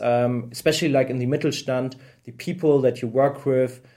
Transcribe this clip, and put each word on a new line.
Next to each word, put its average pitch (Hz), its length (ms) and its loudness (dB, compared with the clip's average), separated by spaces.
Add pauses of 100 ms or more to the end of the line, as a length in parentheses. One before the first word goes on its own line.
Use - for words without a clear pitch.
um, 120 500 0
especially, 156 380 0
like, 135 200 2
in 127 100 -4
the 123 80 -2
Mittelstand, 131 680 -2 (300)
the 123 80 -18
people 156 480 0
that 123 200 2
you 123 60 -2
work 135 380 0
with, 131 360 0 (160)